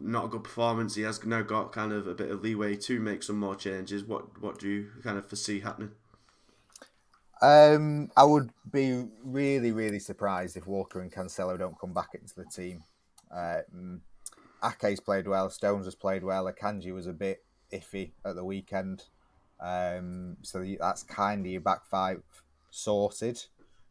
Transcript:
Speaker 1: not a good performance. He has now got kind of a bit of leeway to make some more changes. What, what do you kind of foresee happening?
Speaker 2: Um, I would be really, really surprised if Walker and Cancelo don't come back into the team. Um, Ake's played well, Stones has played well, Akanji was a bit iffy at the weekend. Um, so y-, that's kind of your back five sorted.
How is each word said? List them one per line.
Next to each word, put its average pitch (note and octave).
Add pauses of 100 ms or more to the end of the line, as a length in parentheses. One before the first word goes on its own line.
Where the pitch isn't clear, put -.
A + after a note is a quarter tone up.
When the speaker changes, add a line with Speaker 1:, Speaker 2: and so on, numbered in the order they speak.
Speaker 1:
not A2+
a A2+
good A2+
performance. A#2
He G#2+
has G#2+
now A2+
got G#2+
kind G#2+
of G2+
a F2+
bit F#2+
of G2
leeway G#2
to A#2+
make G#2+
some G#2
more G2
changes. G2
What, -
what G#2+
do G2+
you G2+ (120)
kind G#2
of G2
foresee G#2
happening? G#2 (1500)
Speaker 2:
Um, D3+
I C3+
would D3 (200)
be B2+ (180)
really, C3
really G#2+
surprised F#2+
if F2
Walker F#2+
and F2+
Cancelo F#2
don't F2+
come F#2
back E2+
into -
the F2+
team. F2+ (460)
Um, F2 (640)
Ake's G#2
played G2
well, F#2+
Stones G2+
has F#2
played F#2+
well, F#2+
Akanji F#2
was F2+
a F2+
bit F#2+ (260)
iffy F#2+ (120)
at F#2+
the F2+
weekend. F#2+ (560)
Um, F2+
so -
y-, G2
that's F#2
kind G2+
of F#2
your F#2
back F#2
five F#2 (480)
sorted. G#2+ (460)